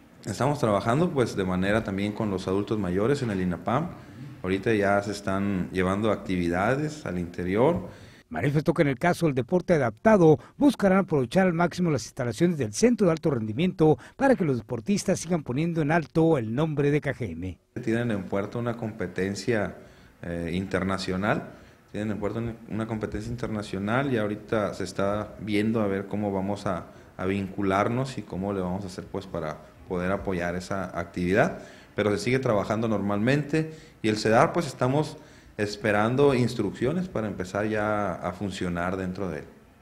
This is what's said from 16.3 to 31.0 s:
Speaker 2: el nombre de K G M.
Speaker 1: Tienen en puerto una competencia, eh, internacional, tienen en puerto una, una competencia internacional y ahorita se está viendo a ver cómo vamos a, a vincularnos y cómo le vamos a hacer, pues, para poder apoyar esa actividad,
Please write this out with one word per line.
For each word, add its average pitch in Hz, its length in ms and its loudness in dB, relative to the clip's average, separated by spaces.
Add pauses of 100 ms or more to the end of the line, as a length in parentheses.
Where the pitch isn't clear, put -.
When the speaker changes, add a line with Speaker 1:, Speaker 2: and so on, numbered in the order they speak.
Speaker 2:
el 110 160 -4
nombre 147 360 2
de 147 120 2
K 139 100 -4
G 101 200 -6
M. 90 260 -8 (260)
Speaker 1:
Tienen 117 260 0
en 98 140 -2
puerto 101 340 -2
una 120 200 -4
competencia, 98 1000 -2 (460)
eh, 85 320 -6
internacional, 95 1040 -2 (340)
tienen 107 220 -6
en 95 60 -4
puerto 101 200 -4
una, 117 180 -6 (140)
una 110 160 -4
competencia 110 440 -6
internacional 113 800 -2
y 120 60 0
ahorita 104 560 -2
se 98 100 -8
está 101 580 -2
viendo 107 420 0
a 101 40 2
ver 98 200 -2
cómo 101 260 -2
vamos 98 320 -4
a, 87 220 -4 (320)
a 92 80 -4
vincularnos 101 920 0
y 104 60 -8
cómo 95 320 -6
le 95 80 -2
vamos 90 220 -4
a - 20 -10
hacer, 87 180 -10
pues, 95 220 -8
para 78 320 -6 (320)
poder 90 200 0
apoyar 90 460 -2
esa 92 420 -6
actividad, 90 600 2 (360)